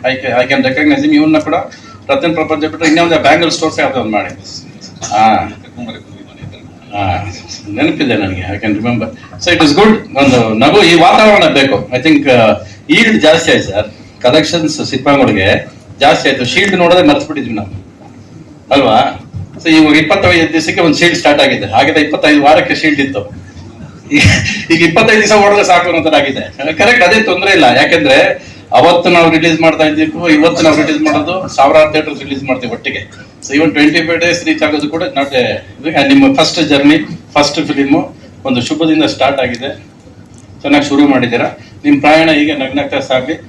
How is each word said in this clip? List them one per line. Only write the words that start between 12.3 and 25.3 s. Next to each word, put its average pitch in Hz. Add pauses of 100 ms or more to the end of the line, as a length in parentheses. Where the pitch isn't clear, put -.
ಆ, - (640)
ಈಲ್ಡ್ 220
ಜಾಸ್ತಿ -
ಆಯ್ತು -
ಸರ್, 101 (380)
ಕಲೆಕ್ಷನ್ಸ್ 156 (140)
ಸಿನಿಮಾಗಳಿಗೆ 127 (540)
ಜಾಸ್ತಿ 151
ಆಯ್ತು. 127
ಶೀಲ್ಡ್ 190
ನೋಡೋದೇ 175
ಮರ್ತು -
ಬಿಟ್ಟಿದ್ವಿ 123
ನಾವು 104 (1000)
ಅಲ್ವಾ? 123 (640)
So 170
ಇವಾಗ 156
ಇಪ್ಪತ್ತೈದು 165
ದಿವಸಕ್ಕೆ 165
ಒಂದು 156
ಶೀಲ್ಡ್ 175
ಸ್ಟಾರ್ಟ್ 277
ಆಗಿದೆ, 110
ಹಾಗಿದ್ರೆ 147
ಇಪ್ಪತ್ತೈದು 151
ವಾರಕ್ಕೆ 156
ಶೀಲ್ಡ್ 147
ಇತ್ತು. - (880)
ಈಗ, 143 (500)
ಈಗ 165 (100)
ಇಪ್ಪತ್ತೈದು 220
ದಿವಸ 208